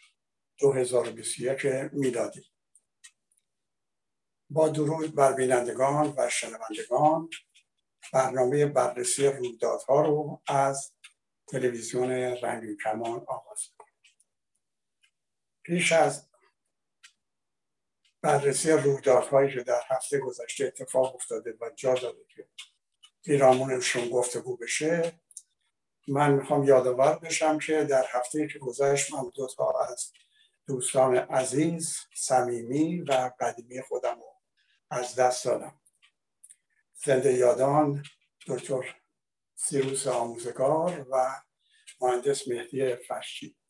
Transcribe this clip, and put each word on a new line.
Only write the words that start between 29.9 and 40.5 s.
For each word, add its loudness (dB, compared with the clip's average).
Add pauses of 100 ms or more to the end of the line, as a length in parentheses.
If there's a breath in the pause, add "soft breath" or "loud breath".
دوستان 2
عزیز، 0 (180)
صمیمی 0
و 0
قدیمی -6
خودم -4
رو -20 (480)
از -6
دست 2
دادم. -4 (1200 soft breath)
زنده 4
یادان 2 (440)
دکتر -6 (600)
سیروس -2
آموزگار -2